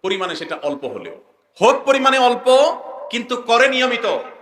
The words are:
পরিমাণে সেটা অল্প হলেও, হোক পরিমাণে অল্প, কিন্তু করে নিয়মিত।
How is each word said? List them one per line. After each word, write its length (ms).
পরিমাণে 360
সেটা 220
অল্প 200
হলেও, 220
হোক 240
পরিমাণে 340
অল্প, 280
কিন্তু 240
করে 200
নিয়মিত। 380